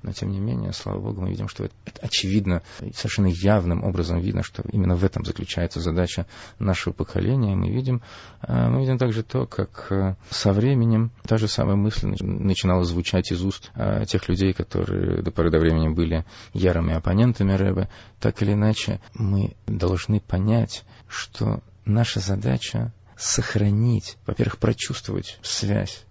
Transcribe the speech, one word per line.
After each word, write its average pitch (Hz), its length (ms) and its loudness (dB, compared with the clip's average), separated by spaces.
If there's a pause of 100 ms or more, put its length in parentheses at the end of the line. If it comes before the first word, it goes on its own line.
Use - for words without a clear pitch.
но, 101 60 -6
тем 95 180 -6
не 98 100 -4
менее, 107 320 -4
слава 98 280 -6
Богу, 101 220 -6
мы 92 100 -2
видим, 101 160 -6
что - 160 -10
это, 101 100 -8 (100)
это - 200 -16
очевидно, 95 580 0 (320)
совершенно 101 320 0
явным 87 580 2
образом 87 360 0
видно, 87 240 -2
что - 180 -10 (100)
именно 92 240 2
в 87 80 2
этом - 220 0
заключается 85 540 -4
задача 87 480 -2 (320)
нашего 92 340 -2
поколения. 101 600 0
И - 20 0
мы 92 160 0
видим, 127 320 -2 (400)
э, 120 260 2
мы 127 120 2
видим 131 180 0
также 113 240 0
то, 127 240 -2
как, - 440 -6
э, 95 240 0 (140)
со - 240 2
временем 117 580 4 (120)
та 113 160 2
же 107 80 2
самая - 280 2
мысль 104 300 2
нач-, - 180 -2
начинала 92 600 2
звучать 87 480 0
из 90 120 -2
уст, - 300 -4
э, 104 320 0
тех - 240 -2
людей, 92 240 2
которые 92 680 -2
до 90 80 -2
поры 82 180 2
до 80 80 4
времени 80 320 4
были 80 340 0 (300)
ярыми 85 400 2
оппонентами 98 640 2
Ребе. 95 320 0 (300)
Так - 240 0
или 101 100 2
иначе, 104 480 0 (140)
мы 98 400 0 (100)
должны 95 540 0
понять, 107 680 0 (220)
что - 540 -4 (220)
наша 107 360 0
задача — 113 720 -2 (240)
сохранить, - 1080 0
во-первых, 117 320 -2
прочувствовать - 840 -4
связь - 680 -2